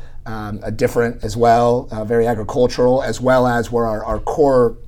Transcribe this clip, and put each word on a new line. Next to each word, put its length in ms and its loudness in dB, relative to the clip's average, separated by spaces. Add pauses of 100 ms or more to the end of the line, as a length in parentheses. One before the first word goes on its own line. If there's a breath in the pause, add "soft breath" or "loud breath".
(260 loud breath)
um, 360 -8
a 80 -8
different 520 -2
as 140 -6
well, 560 4
uh, 100 -6
very 240 0
agricultural, 760 0
as 180 -4
well 260 4
as 240 0
where 140 0
our, 200 -2
our 160 -4
core, 680 2